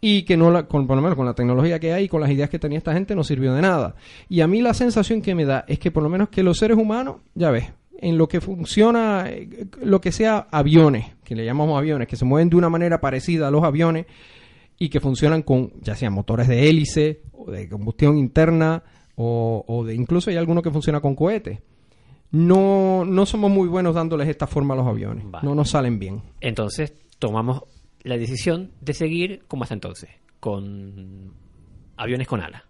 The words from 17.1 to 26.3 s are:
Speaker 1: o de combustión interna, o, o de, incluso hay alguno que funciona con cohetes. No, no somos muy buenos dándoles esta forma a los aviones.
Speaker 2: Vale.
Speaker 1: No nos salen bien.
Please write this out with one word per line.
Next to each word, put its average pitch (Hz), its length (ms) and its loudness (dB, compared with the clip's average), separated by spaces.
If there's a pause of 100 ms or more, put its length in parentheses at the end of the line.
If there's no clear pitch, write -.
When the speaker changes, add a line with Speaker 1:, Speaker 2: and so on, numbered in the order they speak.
Speaker 1:
o - 180 -20
de 98 200 -12
combustión 113 480 2
interna, 160 680 2 (320)
o, 117 500 -2
o 117 200 -4
de, 113 100 -8
incluso 170 340 0
hay 185 60 -2
alguno 170 260 0
que 165 80 -2
funciona 151 300 0
con 143 160 0
cohetes. 185 440 -2 (720)
No, 190 720 4
no 190 200 2
somos 208 240 0
muy 190 200 2
buenos 170 260 0
dándoles 160 320 -2
esta 147 200 -4
forma 139 260 -2
a 131 40 -2
los 127 100 0
aviones. 107 380 -6
Speaker 2:
Vale. 98 220 -8
Speaker 1:
No 143 80 -2
nos 147 140 0
salen 127 280 0
bien. 98 240 -8 (200)